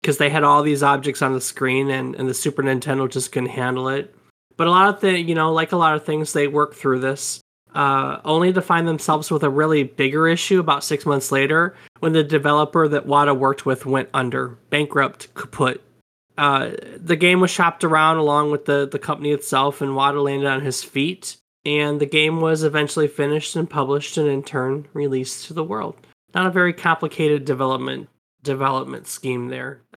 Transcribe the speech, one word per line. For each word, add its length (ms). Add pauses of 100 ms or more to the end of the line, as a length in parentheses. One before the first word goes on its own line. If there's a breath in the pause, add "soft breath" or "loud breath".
'cause 140
they 120
had 160
all 180
these 200
objects 400
on 120
the 60
screen 500
and, 260
and 120
the 60
Super 280
Nintendo 460
just 220
couldn't 200
handle 380
it. 240 (440)
But 100
a 40
lot 220
of 80
thi-, 200
you 140
know, 180
like 200
a 40
lot 180
of 100
things, 280
they 160
worked 280
through 220
this, 420 (340)
uh, 500
only 280
to 80
find 260
themselves 440
with 140
a 40
really 360
bigger 440
issue 320
about 240
six 220
months 260
later 420 (260 loud breath)
when 120
the 120
developer 640
that 180
Wada 260
worked 320
with 220
went 260
under, 360 (200)
bankrupt, 640
kaput. 460 (560)
Uh, 360 (240)
the 200
game 240
was 100
shopped 340
around 320
along 340
with 140
the, 260
the 80
company 340
itself, 480
and 140
Wada 260
landed 280
on 140
his 200
feet, 540 (280)
and 360
the 60
game 340
was 220
eventually 440
finished 480
and 140
published 480
and 120
in 140
turn 520
released 520
to 80
the 80
world. 320 (400 soft breath)
Not 120
a 40
very 220
complicated 720
development, 640 (340)
development 640
scheme 420
there. 340 (140)